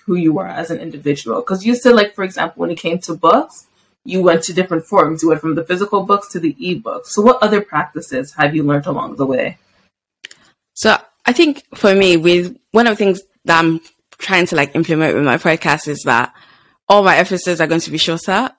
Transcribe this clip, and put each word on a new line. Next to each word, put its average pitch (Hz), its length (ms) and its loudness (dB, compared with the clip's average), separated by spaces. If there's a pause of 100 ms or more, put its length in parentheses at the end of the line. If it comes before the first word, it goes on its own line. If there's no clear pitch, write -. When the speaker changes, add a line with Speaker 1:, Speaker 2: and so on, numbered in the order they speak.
Speaker 1:
who 180 100 0
you 160 240 2
are - 80 -8
as 165 240 -8
an 160 80 -8
individual? 143 600 -4
'Cause 190 240 -6
you 240 120 2
said, 240 180 4
like, 208 220 2
for 196 80 -6
example, 170 380 -6
when 170 100 -4
it 165 60 -8
came 170 220 -4
to 170 140 -10
books, 214 520 0 (380)
you 185 160 -2
went 165 220 4
to 185 100 -8
different 170 340 -2
forms. 160 360 0
You 165 60 2
went 156 120 2
from 160 140 -4
the 165 100 -4
physical 190 380 -2
books 202 300 -2
to 180 80 -8
the 160 140 -2
ebooks. - 520 -8
So - 160 -2
what 247 200 4
other 208 180 2
practices 143 760 -8
have 151 200 0
you 160 80 0
learned 143 220 0
along 143 300 -6
the 139 80 -2
way? - 320 -4 (1160)
Speaker 2:
So 220 220 2 (280)
I 247 80 0
think 302 300 2 (140)
for 196 180 4
me, 185 220 4
with 175 400 2 (160)
one 233 160 4
of 208 100 0
the 214 60 0
things 190 180 0 (220)
that 165 160 2
I'm 165 200 0 (380)
trying 180 280 0
to, 175 100 -2
like, 143 180 0
implement 156 400 0
with 135 100 0
my 139 140 2
podcast 160 480 0
is 143 200 -8
that 123 280 0 (540)
all 202 160 6
my 175 120 4
episodes 175 440 0
are 160 80 2
going 165 120 2
to 160 100 -10
be 151 80 -4
shorter. 190 600 -2